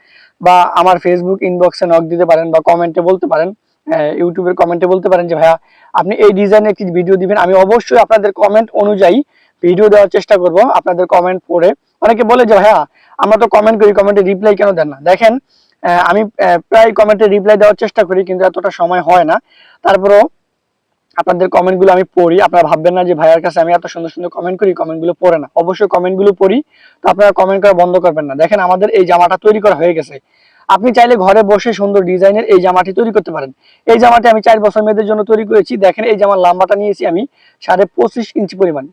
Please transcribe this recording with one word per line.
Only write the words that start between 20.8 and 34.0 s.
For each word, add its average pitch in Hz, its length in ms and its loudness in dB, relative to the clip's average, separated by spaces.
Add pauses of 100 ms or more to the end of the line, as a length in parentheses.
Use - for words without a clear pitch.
আপনাদের 180 320 -2
কমেন্টগুলো 185 440 2
আমি 185 120 2 (100)
পড়ি, 175 260 2
আপনারা 175 280 2
ভাববেন 165 260 0
না 180 100 -2
যে 175 100 0
ভাইয়ার 160 280 2
কাছে 170 180 -4
আমি 165 120 0
এত 175 140 -2
সুন্দর 170 220 -12
সুন্দর 175 220 -12
কমেন্ট 185 300 -8
করি, 190 140 0
কমেন্টগুলো 165 380 -6
পড়ে 170 260 0
না। 139 180 -10
অবশ্যই 180 320 -2
কমেন্টগুলো 190 440 -2
পড়ি, 196 300 0 (400)
তো - 60 -2
আপনারা 202 220 2
কমেন্ট 190 320 -2
করা 202 100 4
বন্ধ 180 260 0
করবেন 160 260 -2
না। 139 100 -10
দেখেন 170 260 0
আমাদের 185 300 0
এই 196 160 2
জামাটা 175 300 2
তৈরি 214 240 0
করা 196 140 2
হয়ে 165 200 -2
গেছে। 147 240 -10 (500)
আপনি 196 240 0
চাইলে 240 240 2
ঘরে 196 260 2
বসে 208 300 0
সুন্দর 202 300 -2
ডিজাইনের 190 420 0
এই 196 160 2
জামাটি 185 320 0
তৈরি 226 200 -2
করতে 196 200 -2
পারেন। 139 180 -10 (360)
এই 226 120 2
জামাটি 240 300 4